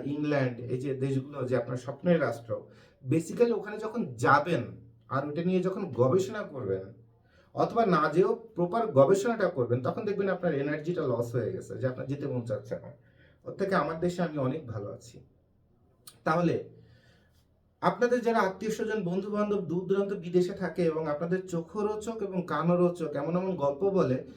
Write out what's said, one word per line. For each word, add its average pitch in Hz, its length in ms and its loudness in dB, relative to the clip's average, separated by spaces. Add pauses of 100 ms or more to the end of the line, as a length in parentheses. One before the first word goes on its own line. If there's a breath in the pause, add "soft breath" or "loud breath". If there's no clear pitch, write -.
ইংল্যান্ড, 143 540 0
এই 120 180 -4
যে 131 180 -2
দেশগুলো 135 520 -2
যে 127 100 2
আপনার 127 200 -2
স্বপ্নের 156 440 2
রাষ্ট্র, 117 400 -2 (480 loud breath)
basically 202 460 4
ওখানে 208 220 -6
যখন 214 360 -4
যাবেন 139 720 2 (260)
আর 139 180 -2
ওটা 151 160 -4
নিয়ে 185 200 2
যখন 185 280 -4
গবেষণা 185 520 2
করবেন 101 500 -6 (600 soft breath)
অথবা 214 320 2
না 156 280 4
যেও 185 220 4
প্রপার 180 520 -2
গবেষণাটা 190 600 6
করবেন, 123 340 2
তখন 170 240 -2
দেখবেন 196 240 0
আপনার 175 240 0
এনার্জিটা 151 480 -2
লস 120 340 -2
হয়ে 104 180 0
গেছে, - 240 -10
যে 117 100 -2
আপনার - 200 -4
যেতে 139 200 -4
মন 127 140 -2
চাচ্ছে 110 340 -6
না, - 160 -12 (520 soft breath)
ওর 170 100 -12
থেকে 190 220 -2
আমার 160 240 0
দেশে 175 220 0
আমি 156 160 -2
অনেক 127 300 -2
ভালো 104 240 -8
আছি। - 280 -16 (1040)
তাহলে 165 460 2 (1120 soft breath)
আপনাদের 233 400 2
যারা 226 180 2
আত্মীয়-স্বজন, 208 640 -2
বন্ধু-বান্ধব 202 560 -2
দূর 175 260 -2
দূরান্ত 196 280 0
বিদেশে 175 400 2
থাকে 175 300 -2
এবং 160 240 2
আপনাদের 170 400 -2
চোখরোচক 214 760 -4
এবং 185 240 -2
কানরোচক 170 680 2
এমন 156 220 -2
এমন 185 180 0
গল্প 143 340 0
বলে, 135 340 2 (140)